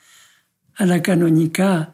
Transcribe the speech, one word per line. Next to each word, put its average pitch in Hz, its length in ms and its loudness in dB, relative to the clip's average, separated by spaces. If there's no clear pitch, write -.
αλλά 180 240 0
κανονικά 170 960 0